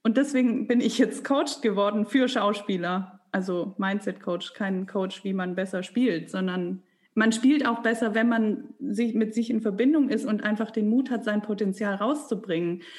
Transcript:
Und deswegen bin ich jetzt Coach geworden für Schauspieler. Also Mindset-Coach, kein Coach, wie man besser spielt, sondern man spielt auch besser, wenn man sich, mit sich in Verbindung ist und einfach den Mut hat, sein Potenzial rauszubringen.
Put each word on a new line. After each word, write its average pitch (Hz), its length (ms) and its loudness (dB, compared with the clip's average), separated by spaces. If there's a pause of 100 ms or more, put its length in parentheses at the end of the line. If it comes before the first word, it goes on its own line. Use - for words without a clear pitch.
Und 220 160 2
deswegen 262 500 2
bin 247 120 4
ich - 180 2
jetzt - 280 2
Coach 294 360 0
geworden 208 440 2
für 262 240 2
Schauspieler. 196 880 -2 (140)
Also 185 440 -2
Mindset-Coach, 190 760 -4
kein 190 340 -4
Coach, 196 380 -4
wie 190 80 -2
man 180 220 -2
besser 185 280 -4
spielt, 185 460 0
sondern 185 540 -4 (320)
man 220 180 4
spielt 285 340 4
auch 226 140 0
besser, 226 340 0
wenn 226 140 4
man 220 400 0 (100)
sich, 220 340 -2
mit 220 200 0
sich 233 160 0
in 220 120 0
Verbindung 254 480 4
ist - 160 -2
und 208 180 -2
einfach 214 280 -2
den 214 180 0
Mut 262 220 2
hat, 220 140 -4
sein 208 160 0
Potenzial 202 540 -2
rauszubringen. 190 840 -2 (180)